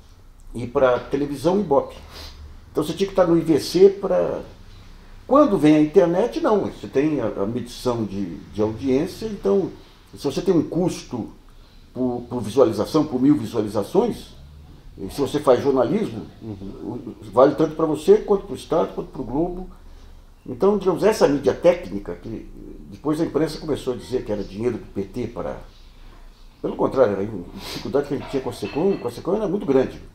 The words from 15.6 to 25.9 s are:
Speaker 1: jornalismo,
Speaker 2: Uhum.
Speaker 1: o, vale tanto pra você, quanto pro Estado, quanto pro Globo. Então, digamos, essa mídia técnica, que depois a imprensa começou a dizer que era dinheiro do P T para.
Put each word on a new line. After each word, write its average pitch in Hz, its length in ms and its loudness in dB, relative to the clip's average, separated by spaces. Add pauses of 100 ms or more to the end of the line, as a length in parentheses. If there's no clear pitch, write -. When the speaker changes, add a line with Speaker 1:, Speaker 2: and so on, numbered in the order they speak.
Speaker 1:
jornalismo, 139 640 0 (160)
Speaker 2:
Uhum. 110 140 -12 (280)
Speaker 1:
o, 113 320 -10 (160)
vale - 240 6
tanto 156 200 0
pra 160 100 -2
você, 156 320 4
quanto 202 280 -2
pro 131 100 -10
Estado, 190 380 -2
quanto - 160 -10
pro - 140 -10
Globo. 170 440 -4 (800)
Então, 196 320 2
digamos, 175 260 0
essa 202 240 4
mídia 143 260 2
técnica, - 640 0
que - 340 -12 (400)
depois 151 300 -4
a 165 60 0
imprensa 151 340 -2
começou 135 340 -4
a 117 40 -8
dizer 117 260 -4
que 110 80 -6
era 104 120 -4
dinheiro 107 340 -4
do - 160 -16
P 101 100 -4
T 117 240 -6
para. 69 320 -8 (1040)